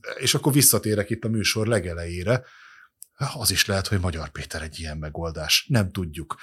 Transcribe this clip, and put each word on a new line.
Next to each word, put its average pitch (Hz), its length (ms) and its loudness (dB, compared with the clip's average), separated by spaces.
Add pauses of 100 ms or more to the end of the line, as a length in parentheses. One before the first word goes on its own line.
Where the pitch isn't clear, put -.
(200)
és 135 160 2
akkor 139 180 2
visszatérek 107 560 4
itt 110 140 -4
a 113 60 -2
műsor 110 380 0
legelejére. 90 760 0 (920)
Az 110 180 0
is 92 140 2
lehet, 95 220 0
hogy 101 120 2
Magyar 78 300 -4
Péter 73 320 -8
egy 78 180 -12
ilyen 78 180 -8
megoldás. 78 680 -2
Nem 107 240 4
tudjuk. 80 520 -6